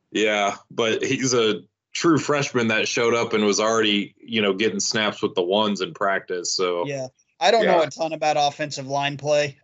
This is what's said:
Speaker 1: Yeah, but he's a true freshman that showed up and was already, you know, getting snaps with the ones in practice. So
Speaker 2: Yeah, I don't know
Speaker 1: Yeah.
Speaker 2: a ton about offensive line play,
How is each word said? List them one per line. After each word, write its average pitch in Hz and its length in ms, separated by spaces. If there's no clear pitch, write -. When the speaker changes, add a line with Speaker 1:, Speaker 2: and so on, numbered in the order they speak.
Speaker 1:
Yeah, 104 460
but 113 320
he's 127 320
a 110 280
true 165 260
freshman 127 500
that 110 200
showed 117 260
up 117 180
and 107 120
was 101 160
already, 107 580
you 113 240
know, 101 100
getting 101 280
snaps 107 420
with 101 120
the 92 80
ones 101 380
in 85 140
practice. 92 580
So 87 340
Speaker 2:
Yeah, 139 220
I 175 120
don't 226 140
know 180 140
Speaker 1:
Yeah. 156 60
Speaker 2:
a 139 40
ton 160 220
about 151 260
offensive 143 500
line 139 280
play, 147 480